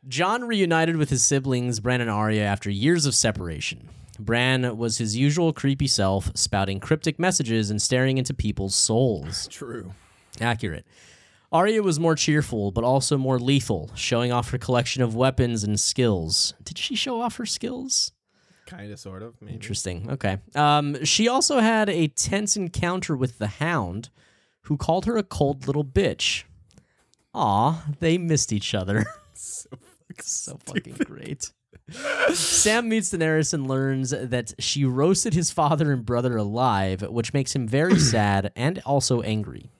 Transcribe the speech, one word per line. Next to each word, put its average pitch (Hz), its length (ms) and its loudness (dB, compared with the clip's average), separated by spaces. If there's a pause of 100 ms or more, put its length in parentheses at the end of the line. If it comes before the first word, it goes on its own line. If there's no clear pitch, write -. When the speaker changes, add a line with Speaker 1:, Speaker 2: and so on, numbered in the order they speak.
Speaker 1:
Jon 185 360 0
reunited 170 540 2
with 151 120 2
his 131 160 2
siblings, 123 540 2
Bran 123 200 0
and 117 120 0
Arya, 107 320 2
after 101 260 0
years 143 380 2
of 127 80 0
separation. 87 760 -2 (300)
Bran 123 580 2
was 113 220 -2
his 107 180 -2
usual 147 340 4
creepy 139 360 0
self, 95 480 2
spouting 98 440 0
cryptic 156 380 -2
messages 113 540 0
and 104 100 -2
staring 131 380 2
into 127 160 -2
people's 98 400 -2
souls. 107 720 0
Speaker 2:
True. 117 460 -12 (460)
Speaker 1:
Accurate. 117 460 -2 (680)
Arya 208 320 4
was 165 160 2
more 160 160 4
cheerful, 127 560 2
but 113 120 0
also 135 320 2
more 131 220 2
lethal, 120 560 0
showing 123 380 0
off 123 180 0
her 131 80 -4
collection 127 460 0
of 113 100 0
weapons 120 500 2
and 104 160 0
skills. 92 840 0
Did - 160 -12
she - 160 -4
show 233 260 -4
off 233 140 -4
her 240 100 -8
skills? 254 680 -4 (540)
Speaker 2:
Kinda, 101 320 -14
sort 95 240 -14
of, 113 180 -18
maybe. 104 140 -14
Speaker 1:
Interesting. 98 560 -6
Okay. 98 300 -2 (160)
Um, 147 500 2
she 214 220 2
also 254 320 2
had 220 300 4
a 165 180 2
tense 202 500 -2
encounter 175 580 -2
with 127 220 -2
the 104 80 -4
Hound, 113 640 -2 (520)
who 147 160 -2
called 175 280 0
her 233 100 0
a 214 60 0
cold 139 460 -2
little 143 180 -2
bitch. - 600 -2 (920)
Aw, 135 500 2 (140)
they 165 180 2
missed 170 340 0
each 101 220 -2
other. 104 360 0
<laughs> 640 60 -16 (200)
Speaker 2:
So - 340 -14
fucking - 540 -20
Speaker 1:
So - 420 -8
Speaker 2:
stupid. - 200 -10 (120)
Speaker 1:
fucking - 80 -2
great. - 460 -12 (840)
Sam 220 560 2
meets 220 240 0
Daenerys 160 400 2
and 139 140 -2
learns 135 420 0
that 123 480 -4
she - 280 0
roasted 151 500 2
his 170 160 0
father 151 400 2
and 123 120 0
brother 120 320 0
alive, 104 680 0
which 117 280 -4
makes 139 240 -2
him 127 120 -2
very 160 320 4
<clears throat> - 0 -
sad 104 560 4
and 143 320 -2
also 131 340 2
angry. 107 480 -4 (100)